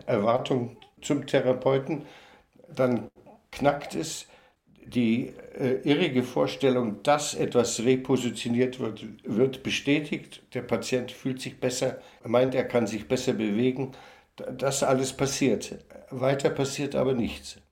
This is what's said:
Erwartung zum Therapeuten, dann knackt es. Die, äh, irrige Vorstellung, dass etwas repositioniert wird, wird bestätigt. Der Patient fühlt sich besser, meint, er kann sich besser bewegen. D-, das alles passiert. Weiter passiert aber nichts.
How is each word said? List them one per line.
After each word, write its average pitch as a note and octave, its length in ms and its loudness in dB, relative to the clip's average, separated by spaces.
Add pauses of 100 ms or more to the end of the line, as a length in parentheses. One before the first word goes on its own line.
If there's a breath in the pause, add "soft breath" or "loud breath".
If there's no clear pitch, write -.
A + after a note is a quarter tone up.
Erwartung A#2+ 720 0 (240)
zum C#3+ 240 -2
Therapeuten, C3+ 800 2 (680 loud breath)
dann B2 360 0 (420)
knackt - 440 0
es. - 320 -6 (560 soft breath)
Die, A#2+ 500 0 (240)
äh, C3 260 0
irrige D3 400 4
Vorstellung, B2+ 800 0
dass D3 320 2
etwas A#2 500 2
repositioniert B2+ 920 2
wird, A2 260 -6 (180)
wird C3 400 0
bestätigt. D3+ 800 -2 (120)
Der B2 100 -4
Patient A#2+ 480 -2
fühlt C3 280 -6
sich - 200 -12
besser, B2+ 420 -2 (240 loud breath)
meint, B2+ 300 2
er A#2+ 100 2
kann A#2 220 2
sich G#2 200 -6
besser B2+ 260 0
bewegen. B2 580 0 (480 loud breath)
D-, - 60 -10 (120)
das C3+ 260 0
alles C3 300 2
passiert. C3 640 0 (320)
Weiter C#3 400 0
passiert C#3 460 -2
aber C3+ 180 2
nichts. - 480 -4 (100)